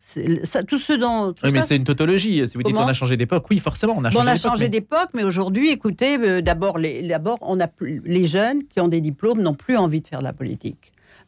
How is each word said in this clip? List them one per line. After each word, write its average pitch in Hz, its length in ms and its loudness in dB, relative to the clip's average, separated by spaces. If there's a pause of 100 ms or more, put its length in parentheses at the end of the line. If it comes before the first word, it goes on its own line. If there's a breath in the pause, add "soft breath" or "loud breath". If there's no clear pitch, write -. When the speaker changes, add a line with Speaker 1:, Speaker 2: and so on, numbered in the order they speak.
Speaker 1:
C'est, - 440 -2
ça, 226 180 -2
tout 277 140 -2
ce - 140 -4
dont, 226 400 0
tout - 140 -6
Speaker 2:
Oui, 139 80 2
mais 156 80 2
Speaker 1:
ça, 302 60 0
Speaker 2:
c'est 151 100 2
une 131 80 -2
tautologie. 160 600 2
Si 117 120 -6
vous 123 60 -2
dites 208 100 0
Speaker 1:
Comment ? 226 120 2
Speaker 2:
on 135 40 2
a 131 40 2
changé 127 220 0
d'époque, 120 340 0
oui, 202 100 4
forcément, - 360 0
on 156 80 -2
a 113 60 0
Speaker 1:
Bon, 214 100 2
Speaker 2:
changé 240 60 4
Speaker 1:
on - 20 2
a 247 60 6
Speaker 2:
d'époque, 233 180 0
Speaker 1:
changé 220 140 0
Speaker 2:
mais 233 40 0
Speaker 1:
d'époque, 302 440 0
mais 226 100 -2
aujourd'hui, 196 480 0
écoutez, 247 480 0
euh, 190 220 2
d'abord, 170 360 0
les, 160 300 -4
d'abord, 170 320 -2
on 185 220 -4
a 165 60 0
plus, 147 360 -8
les 175 240 2
jeunes 233 400 0
qui - 140 -4
ont 175 80 4
des 165 100 2
diplômes 202 420 0
n'ont 165 120 0
plus 156 240 -2
envie 160 240 0
de - 60 -12
faire 135 120 -8
de 135 60 -6
la 127 80 -6
politique. - 580 -10 (360 soft breath)